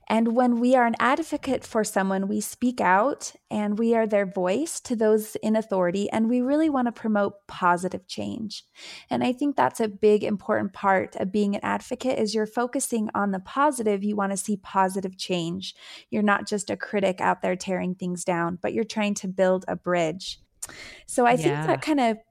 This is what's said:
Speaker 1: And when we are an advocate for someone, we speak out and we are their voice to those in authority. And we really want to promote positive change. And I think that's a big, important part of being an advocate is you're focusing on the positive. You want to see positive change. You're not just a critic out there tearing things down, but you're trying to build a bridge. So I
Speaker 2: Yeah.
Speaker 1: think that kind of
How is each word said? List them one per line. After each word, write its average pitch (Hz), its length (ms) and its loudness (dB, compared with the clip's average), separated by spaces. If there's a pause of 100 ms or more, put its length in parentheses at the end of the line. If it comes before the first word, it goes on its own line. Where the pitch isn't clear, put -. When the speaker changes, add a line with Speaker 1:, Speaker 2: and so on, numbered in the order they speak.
Speaker 1:
And 226 300 2
when 247 240 4
we 247 160 6
are 240 80 6
an 226 160 2
advocate 294 640 0
for 220 180 0
someone, 190 460 0
we 208 140 -2
speak 247 360 -4
out 202 540 2 (180)
and 208 280 -2
we 233 160 2
are 226 120 2
their 202 200 2
voice 190 540 -2
to - 140 -6
those 214 420 2
in 220 200 0
authority. 196 540 0
And 226 180 0
we 247 140 2
really 302 260 2
want 254 200 2
to 226 40 -2
promote 202 540 -2
positive 180 600 0
change. - 580 -8 (440)
And 240 160 0
I 247 80 2
think 277 240 -2
that's 254 240 2
a 220 80 0
big, 208 340 4
important 214 520 -2
part - 420 0
of 190 160 -2
being 202 220 0
an - 100 -6
advocate 208 540 -4
is 214 160 -2
you're 214 100 0
focusing 240 680 -2
on 202 160 0
the 190 100 -2
positive. 220 640 0
You 208 100 -2
want 196 180 -2
to 196 40 -4
see 202 220 -4
positive 190 580 -2
change. 180 580 -4 (360)
You're 220 120 -2
not 208 240 2
just 208 220 -4
a 202 80 -4
critic 196 460 -2
out 185 180 0
there 185 160 -2
tearing 180 380 -4
things 180 320 -6
down, 170 340 -2
but - 140 -4
you're 226 100 0
trying 208 300 -2
to 202 140 -6
build 185 400 2
a 180 80 -4
bridge. 175 640 -2 (680)
So - 180 2
I 240 60 6
Speaker 2:
Yeah. 247 60 6
Speaker 1:
think - 300 0
that - 140 2
kind 302 200 2
of 226 180 2 (120)